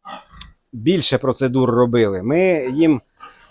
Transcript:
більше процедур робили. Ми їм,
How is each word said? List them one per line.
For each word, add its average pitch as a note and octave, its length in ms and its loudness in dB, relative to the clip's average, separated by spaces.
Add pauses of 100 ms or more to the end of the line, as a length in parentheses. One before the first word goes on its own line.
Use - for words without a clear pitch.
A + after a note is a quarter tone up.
(720)
більше C3+ 460 0
процедур B2+ 520 0
робили. A#2 520 2
Ми D#3 520 0
їм, D#3 260 2 (500)